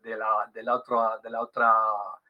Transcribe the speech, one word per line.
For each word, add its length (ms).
de 160
la, 340
de 100
la 120
otra, 480
de 80
la 100
otra, 340